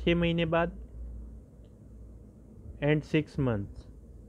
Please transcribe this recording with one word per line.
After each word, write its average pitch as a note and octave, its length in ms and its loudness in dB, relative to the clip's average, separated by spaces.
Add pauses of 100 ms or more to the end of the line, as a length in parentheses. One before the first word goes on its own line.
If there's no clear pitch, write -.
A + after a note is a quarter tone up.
छः E3+ 100 6
महीने E3+ 320 4
बाद E3+ 260 4 (2000)
and D3+ 160 6
six - 400 0
months, A2 480 0 (400)